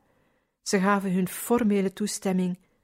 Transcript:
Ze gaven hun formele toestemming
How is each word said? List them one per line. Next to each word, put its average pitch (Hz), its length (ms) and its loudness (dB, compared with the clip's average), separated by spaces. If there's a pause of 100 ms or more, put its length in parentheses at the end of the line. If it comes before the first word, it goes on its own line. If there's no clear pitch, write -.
(600)
Ze - 180 0
gaven 196 320 2
hun 180 160 0
formele 202 680 0
toestemming 185 640 -2 (240)